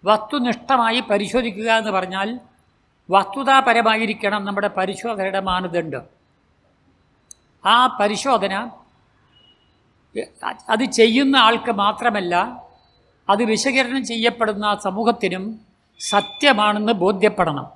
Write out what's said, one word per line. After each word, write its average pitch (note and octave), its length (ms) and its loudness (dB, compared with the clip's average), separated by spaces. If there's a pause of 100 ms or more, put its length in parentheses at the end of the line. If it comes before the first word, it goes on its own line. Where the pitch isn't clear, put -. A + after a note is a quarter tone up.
വസ്തുനിഷ്ഠമായി A#3 960 0
പരിശോധിക്കുക G#3+ 720 -2
എന്ന് A3 200 0
പറഞ്ഞാൽ F#3+ 380 -4 (800)
വസ്തുതാപരമായിരിക്കണം A3 1300 2
നമ്മുടെ G3+ 260 -4
പരിശോധനയുടെ G3 720 -4
മാനദണ്ഡം. E3+ 640 -4 (1600)
ആ G3+ 120 4 (200)
പരിശോധന G#3 580 0 (2250)
അത് A3 220 0
ചെയ്യുന്ന B3 460 4
ആൾക്ക് A3 360 2
മാത്രമല്ല, G3+ 600 -2 (920)
അത് G#3 160 2
വിശകലനം B3 600 0
ചെയ്യപ്പെടുന്ന A3 600 -2 (140)
സമൂഹത്തിനും G3 680 -2 (540)
സത്യമാണെന്ന് G#3 920 2
ബോധ്യപ്പെടണം. F#3 840 0